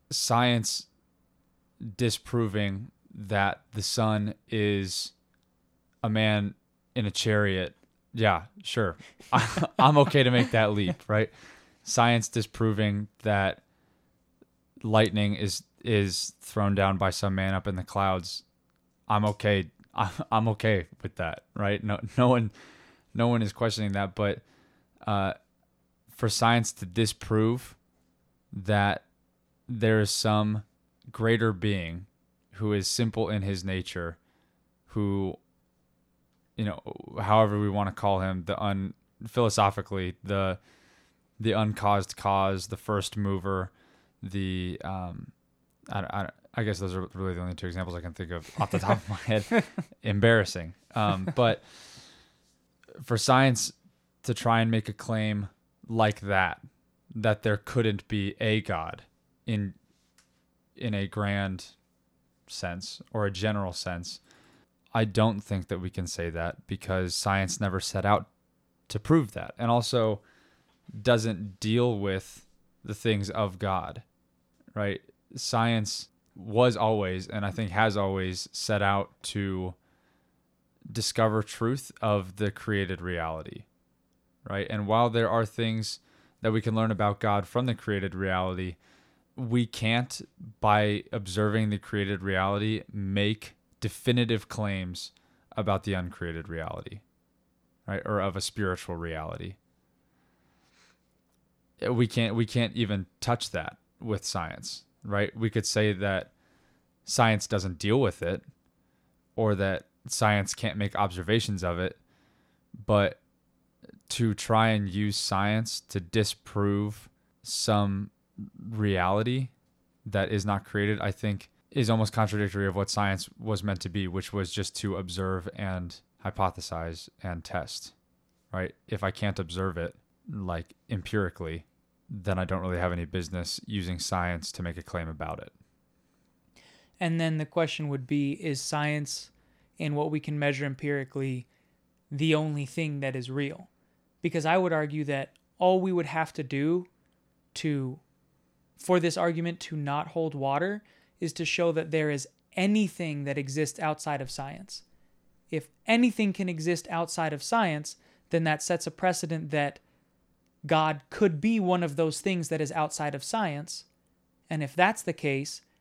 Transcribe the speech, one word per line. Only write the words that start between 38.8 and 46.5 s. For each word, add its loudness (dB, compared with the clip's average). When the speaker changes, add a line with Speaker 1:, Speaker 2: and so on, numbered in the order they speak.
Speaker 1:
philosophically, 2
the, 0
the 0
uncaused 2
cause, 0
the -8
first -4
mover, -2
the, -4
um, -8
I, -4
I, -6